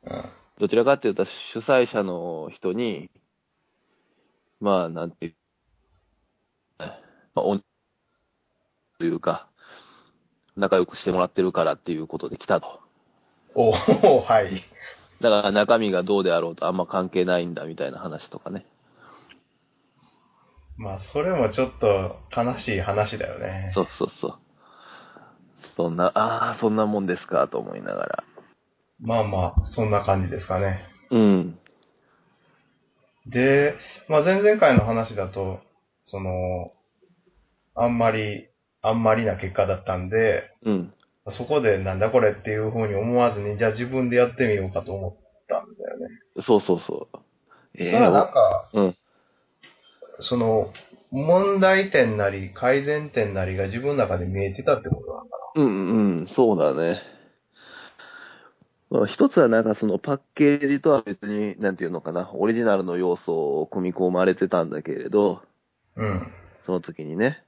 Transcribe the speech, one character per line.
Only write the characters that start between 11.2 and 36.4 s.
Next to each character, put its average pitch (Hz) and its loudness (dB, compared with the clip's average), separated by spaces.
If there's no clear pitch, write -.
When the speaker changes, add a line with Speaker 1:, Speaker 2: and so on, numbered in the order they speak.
Speaker 2:
っ - -8
て 95 -2
る 92 2
か 82 0
ら 76 0
っ - -12
て - -8
い 78 -4
う 80 -8
こ - -12
と - -8
で - -12
来 - -18
た - 0
と。 - -16
Speaker 1:
お 117 4
お、 - 4
は 110 4
い。 95 -6
Speaker 2:
だ 117 2
か 104 4
ら 101 0
中 104 4
身 107 0
が 90 2
ど 98 2
う 95 0
で 90 4
あ 85 4
ろ 85 -4
う 82 -12
と 76 -4
あ 90 0
ん 92 -2
ま 90 -2
関 92 -4
係 90 0
な 90 2
い 87 -2
ん 87 -8
だ 82 -10
み 80 -12
た 71 -4
い 67 -8
な - -14
話 76 -12
と - -16
か - -16
ね。 90 -10
Speaker 1:
ま 101 -10
あ、 95 -12
そ - -6
れ 185 0
も 123 0
ち - -4
ょ 127 0
っ - -18
と 98 2
悲 123 -2
し 107 -4
い 92 -2
話 101 -2
だ - -6
よ - -12
ね。 95 -8
Speaker 2:
そ 95 0
う - 0
そ - -2
う - -8
そ - -6
う。 - -10
そ 85 -2
ん 82 -4
な、 90 2
あ - -2
ー、 - -10
そ 113 2
ん 107 0
な 110 2
も 107 0
ん 98 -4
で 90 -2
す - -16
か 69 0
と 60 -6
思 50 -10
い 50 -14
な 50 -8
が 50 -4
ら。 50 -8
Speaker 1:
ま 113 -2
あ 107 2
ま 95 -2
あ、 - -10
そ - -4
ん 104 0
な 101 2
感 95 2
じ 90 -4
で - -6
す - -14
か 92 -2
ね。 95 -4
Speaker 2:
う 120 4
ん。 92 4
Speaker 1:
で、 143 4
ま 156 4
あ、 147 4
前 190 4
々 214 4
回 143 8
の 110 4
話 110 -2
だ 95 -6
と、 95 -6
そ - -12
の、 92 -6